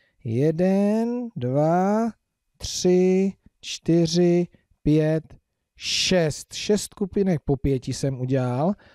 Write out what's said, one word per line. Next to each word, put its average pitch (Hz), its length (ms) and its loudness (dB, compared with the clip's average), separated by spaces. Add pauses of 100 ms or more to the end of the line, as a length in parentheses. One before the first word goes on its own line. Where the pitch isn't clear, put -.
(240)
Jeden, 196 1120 0
dva, 175 760 0 (460)
tři, 185 760 2 (280)
čtyři, 170 880 2 (360)
pět, 156 400 2 (540)
šest. - 760 -2
Šest - 280 0
skupinek 190 640 -2
po 139 120 0
pěti 135 360 -2
jsem 135 280 -4
udělal. 131 520 0 (220)